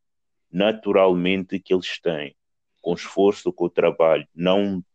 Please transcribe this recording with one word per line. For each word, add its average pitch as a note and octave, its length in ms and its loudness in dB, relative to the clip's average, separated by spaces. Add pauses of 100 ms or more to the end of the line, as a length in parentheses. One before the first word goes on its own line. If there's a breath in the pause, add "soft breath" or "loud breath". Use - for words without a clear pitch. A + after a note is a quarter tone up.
(520)
naturalmente F#2+ 1080 0
que F#2 140 -4
eles - 260 -2
têm, D2 360 -6 (460)
com F2 120 -2
esforço, G2 600 0
com F2 120 -4
o F2 40 -2
trabalho, D#2+ 640 0
não F#2 500 0 (120)